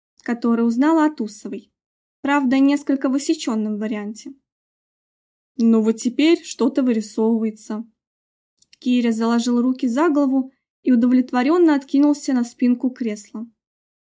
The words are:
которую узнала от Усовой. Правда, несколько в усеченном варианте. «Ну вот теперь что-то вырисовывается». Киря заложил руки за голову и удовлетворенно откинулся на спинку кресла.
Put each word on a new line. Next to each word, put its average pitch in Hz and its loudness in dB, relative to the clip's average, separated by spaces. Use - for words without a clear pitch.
которую 233 0
узнала 302 2
от 302 -4
Усовой. - -12
Правда, 269 0
несколько 277 0
в 254 0
усеченном 220 -4
варианте. 214 -8
«Ну 226 4
вот 220 0
теперь 302 0
что-то 247 -2
вырисовывается». 220 -2
Киря 247 0
заложил 233 0
руки 254 -2
за 277 0
голову 269 0
и 254 2
удовлетворенно 254 2
откинулся 285 0
на 247 0
спинку 247 0
кресла. 226 -10